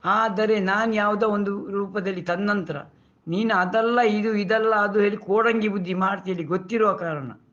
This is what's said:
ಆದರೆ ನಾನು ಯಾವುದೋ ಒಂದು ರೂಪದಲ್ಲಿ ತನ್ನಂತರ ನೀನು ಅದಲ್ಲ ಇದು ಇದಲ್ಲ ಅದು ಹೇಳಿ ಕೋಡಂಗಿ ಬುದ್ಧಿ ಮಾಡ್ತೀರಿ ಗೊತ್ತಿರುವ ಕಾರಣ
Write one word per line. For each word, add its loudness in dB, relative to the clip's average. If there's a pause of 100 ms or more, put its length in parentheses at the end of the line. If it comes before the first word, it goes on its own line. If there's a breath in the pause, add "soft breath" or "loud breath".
ಆದರೆ 2
ನಾನು 0
ಯಾವುದೋ 2
ಒಂದು -2
ರೂಪದಲ್ಲಿ -4
ತನ್ನಂತರ -2 (420 soft breath)
ನೀನು 0
ಅದಲ್ಲ 2
ಇದು 2
ಇದಲ್ಲ 2
ಅದು 2
ಹೇಳಿ 2
ಕೋಡಂಗಿ 2
ಬುದ್ಧಿ -2
ಮಾಡ್ತೀರಿ -2
ಗೊತ್ತಿರುವ 0
ಕಾರಣ -6 (220)